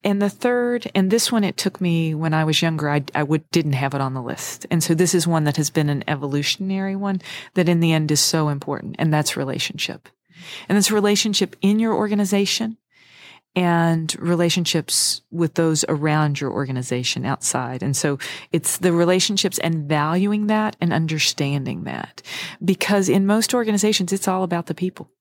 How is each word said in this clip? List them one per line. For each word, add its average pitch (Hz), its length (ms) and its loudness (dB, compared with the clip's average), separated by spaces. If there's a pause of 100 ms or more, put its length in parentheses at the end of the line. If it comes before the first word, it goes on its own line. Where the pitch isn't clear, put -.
and 202 180 2
the 202 80 2
third, 240 640 0
and 190 160 4
this 233 220 2
one, 220 120 2
it - 140 -2
took - 240 -4
me 165 320 2
when 156 220 0
I 156 80 4
was 156 180 2
younger, 160 280 0
I, 143 140 2 (120)
I 151 80 4
would, 151 260 0
didn't 151 240 2
have 135 220 0
it 139 60 0
on 131 120 -2
the 131 80 -6
list. - 480 -10
And 160 140 2
so 170 100 2
this 170 220 4
is 165 100 2
one 165 200 2
that 147 120 0
has 147 140 -2
been 147 180 2
an 139 180 -2
evolutionary 180 880 -2
one 196 260 -4 (340)
that 175 140 4
in 170 100 4
the 165 140 4
end 156 180 2
is 147 80 2
so 156 300 2
important, - 500 -6
and 156 120 2
that's 151 240 0
relationship. - 720 -6 (640)
And 202 80 4
it's 202 140 2
relationship 208 720 2
in 208 180 4
your 226 160 0
organization 208 840 0 (800)
and 170 640 2
relationships 170 1000 0 (100)
with 165 220 -2
those 160 340 0
around 151 540 0
your 139 100 -4
organization 127 720 -4
outside. 127 560 -4
And 135 140 -2
so 143 240 -2 (320)
it's - 280 -2
the 180 120 2
relationships 180 680 2
and 160 280 -2
valuing 185 600 0
that 214 340 0
and 170 100 0
understanding 151 960 -2
that. - 360 -10 (420)
Because 190 440 2
in 190 180 4
most 214 280 2
organizations, 208 580 2
it's 196 160 -2
all 185 160 0
about 170 220 -2
the 160 100 -6
people. - 340 -6 (120)